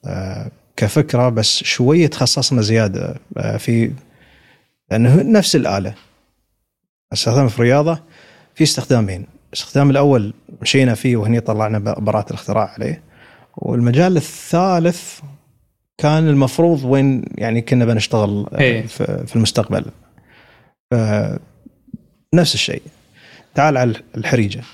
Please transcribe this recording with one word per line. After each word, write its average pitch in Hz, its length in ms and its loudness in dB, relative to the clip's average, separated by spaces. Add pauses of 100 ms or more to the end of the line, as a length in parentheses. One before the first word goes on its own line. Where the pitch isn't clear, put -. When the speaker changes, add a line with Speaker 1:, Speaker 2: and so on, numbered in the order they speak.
Speaker 1:
آه، 95 460 -10 (260)
كفكرة، 123 520 0
بس 110 340 -2
شوية 147 440 2
تخصصنا - 540 0
زيادة، 104 540 -2 (220)
آه، 107 200 -4
في، 113 340 0 (1000)
لأنه 123 300 4
نفس 214 340 2
الآلة 101 380 -2 (1200)
استخدام 123 340 2
في 107 120 -2
الرياضة 147 400 2 (560)
في - 80 2
استخدامين. 107 640 0 (280)
الاستخدام - 360 2
الأول 135 440 2 (280)
مشينا 127 320 2
فيه 120 240 0
وهني 113 220 2
طلعنا 107 400 -2
ب-، 104 240 -4
براءة 104 260 -2
الاختراع - 440 -4
عليه. 143 280 -8 (560)
والمجال 123 600 2
الثالث 175 1000 -2 (760)
كان 156 300 2
المفروض 143 560 2
وين، 135 400 2 (120)
يعني، 117 260 -4
كنا 120 240 2
بنشتغل، 104 680 0
آه، - 60 -8
Speaker 2:
إيه. 117 260 2
Speaker 1:
في، 101 420 -6
في - 80 -8
المستقبل. 104 500 0 (1080)
ف-، 107 440 -2 (1000)
نفس 170 180 4
الشيء. - 280 -4 (720)
تعال 143 220 4
على 127 140 2
الح-، 107 100 -8 (160)
الحريجة. 110 440 -2 (120)